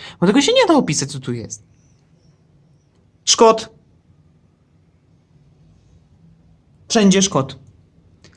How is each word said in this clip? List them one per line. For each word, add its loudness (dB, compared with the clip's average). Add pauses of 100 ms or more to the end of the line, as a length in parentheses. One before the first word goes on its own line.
(200)
bo 0
tego 2
się 0
nie 2
da 4
opisać, -2
co -12
tu -12
jest. -16 (1600)
Szkot. 2 (3250)
Wszędzie 2
Szkot. -4 (760)